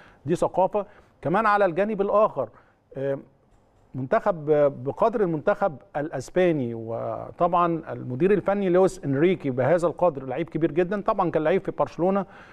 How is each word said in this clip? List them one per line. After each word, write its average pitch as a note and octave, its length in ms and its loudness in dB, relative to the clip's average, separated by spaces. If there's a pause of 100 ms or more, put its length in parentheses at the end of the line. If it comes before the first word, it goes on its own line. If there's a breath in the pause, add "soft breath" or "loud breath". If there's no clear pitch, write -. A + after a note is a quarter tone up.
(260 loud breath)
دي D#3+ 80 0
ثقافه. F3+ 520 0 (360 soft breath)
كمان G3 240 0
على G#3 180 4
الجانب F#3+ 360 0
الاخر، G3 480 0 (480 soft breath)
آه، C#3 220 -4 (760)
منتخب E3 500 -2 (400)
بقدر G#3+ 360 0
المنتخب F3 560 -2 (200)
الاسباني، D3 800 0
وطبعا A#2+ 1080 -2 (100)
المدير B2+ 380 -2
الفني G3+ 380 0
لويس F3+ 360 2
انريكي C#3+ 460 0
بهذا C#3+ 360 2
القدر، D#3+ 380 0
لعيب C3+ 240 -6
كبير D#3+ 240 0
جدا، F3+ 280 0
طبعا G3 300 0
كان D#3 140 0
لعيب F#3 200 2
في D#3+ 140 -4
برشلونه، F3+ 480 0 (260 loud breath)